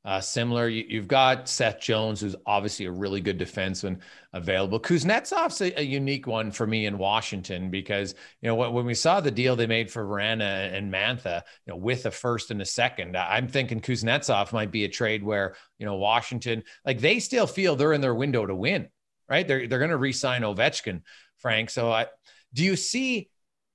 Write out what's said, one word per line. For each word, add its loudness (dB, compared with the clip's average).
uh, -2
similar. 0
You, -4
you've -4
got 4
Seth 0
Jones, 0
who's -2
obviously 0
a -4
really -2
good 0
defenseman -4
available. 0
Kuznetsov's 2
a, -2
a 0
unique -2
one -2
for -2
me 0
in -2
Washington -2
because, -2
you -6
know, 2
when, 0
when 0
we -2
saw 4
the 0
deal 2
they 2
made 0
for -6
Vrana -2
and -4
Mantha, -2
you -10
know, -10
with -2
a -2
first -2
and -4
a -6
second, -2
I, 2
I'm 0
thinking -2
Kuznetsov 2
might -2
be 0
a 0
trade -2
where, 0
you -6
know, -4
Washington, 0
like, 0
they 4
still 0
feel 2
they're 4
in 2
their 2
window 2
to -2
win, 0
right? 2
They're, 0
they're 0
gonna 2
re-sign 0
Ovechkin, 0
Frank. 0
So 0
I, 2
do 2
you 4
see -2